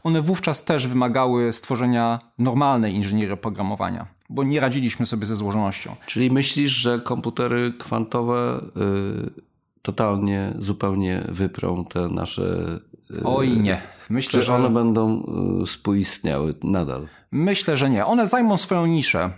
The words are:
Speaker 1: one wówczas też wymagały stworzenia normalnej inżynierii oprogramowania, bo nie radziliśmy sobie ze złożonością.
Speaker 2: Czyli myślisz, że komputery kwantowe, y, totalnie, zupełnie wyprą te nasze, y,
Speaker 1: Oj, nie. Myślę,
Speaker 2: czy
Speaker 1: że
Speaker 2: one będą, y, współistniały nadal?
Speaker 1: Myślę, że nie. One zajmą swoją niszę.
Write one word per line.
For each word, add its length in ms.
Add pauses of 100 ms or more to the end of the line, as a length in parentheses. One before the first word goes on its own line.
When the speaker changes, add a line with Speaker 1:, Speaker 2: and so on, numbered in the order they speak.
Speaker 1:
one 180
wówczas 420
też 240
wymagały 640
stworzenia 680 (180)
normalnej 580
inżynierii 380
oprogramowania, 720 (240)
bo 140
nie 160
radziliśmy 460
sobie 200
ze 100
złożonością. 600 (100)
Speaker 2:
Czyli 260
myślisz, 400
że 280
komputery 800
kwantowe, 800 (160)
y, 640 (400)
totalnie, 760
zupełnie 720
wyprą 560
te 220
nasze, 720 (320)
y, 120
Speaker 1:
Oj, 340
nie. 240 (280)
Myślę, 300
Speaker 2:
czy 60
Speaker 1:
że 100
Speaker 2:
one 140
będą, 540 (380)
y, 40
współistniały 880 (100)
nadal? 440 (240)
Speaker 1:
Myślę, 460
że 120
nie. 160
One 220
zajmą 300
swoją 280
niszę. 520